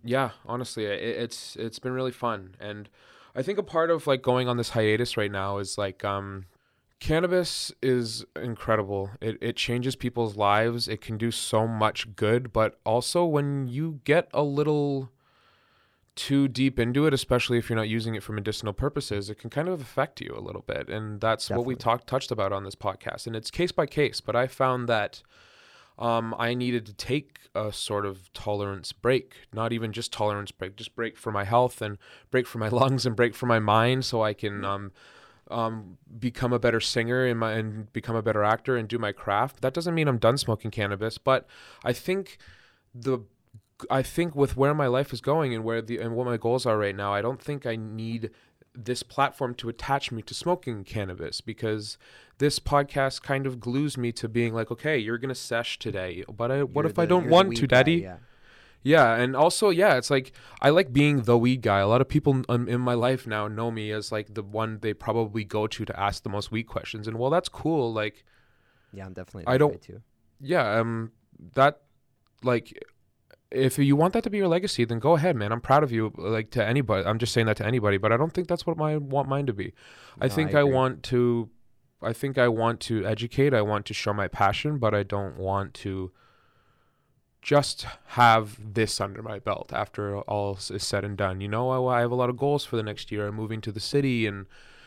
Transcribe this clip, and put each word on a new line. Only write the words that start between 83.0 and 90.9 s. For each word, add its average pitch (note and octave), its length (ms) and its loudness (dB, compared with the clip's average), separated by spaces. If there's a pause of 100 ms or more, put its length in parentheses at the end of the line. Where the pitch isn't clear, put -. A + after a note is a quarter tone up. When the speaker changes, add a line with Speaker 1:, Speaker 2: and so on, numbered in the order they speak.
Speaker 1:
educate. A#2+ 480 2
I A2+ 80 4
want G#2 240 0
to - 80 -8
show - 180 -2
my G2+ 160 0
passion, A2 500 2
but A2+ 160 2
I G2+ 100 4
don't G2 340 -6
want F#2+ 380 -2
to F#2+ 360 -6 (1300)
just - 420 2 (220)
have A2+ 500 6 (160)
this A2 280 0
under G2+ 200 -6
my A2 160 -10
belt - 360 -6
after G2+ 480 -4
all G2+ 340 -2
s-, - 160 -10
is G#2 160 -6
said G2+ 160 -2